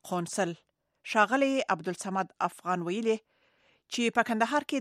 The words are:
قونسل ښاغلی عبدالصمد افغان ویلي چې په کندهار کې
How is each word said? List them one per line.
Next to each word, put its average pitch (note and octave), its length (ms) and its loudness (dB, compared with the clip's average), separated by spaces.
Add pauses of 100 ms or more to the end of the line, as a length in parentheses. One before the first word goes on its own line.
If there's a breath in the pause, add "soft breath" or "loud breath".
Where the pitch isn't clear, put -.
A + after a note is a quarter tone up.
قونسل F3 420 -2 (600)
ښاغلی C4 440 4 (180)
عبدالصمد F#3 540 -4 (200)
افغان F3 400 -4
ویلي A3 280 0 (760)
چې A#3 240 0
په A#3 120 6
کندهار A#3 400 0
کې C#4+ 120 -2